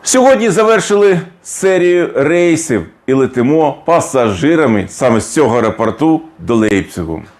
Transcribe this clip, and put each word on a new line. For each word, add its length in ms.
Сьогодні 480
завершили 680
серію 720
рейсів 720
і 60
летимо 720
пасажирами 1040
саме 320
з 120
цього 240
аеропорту 640
до 160
Лейпцигу. 680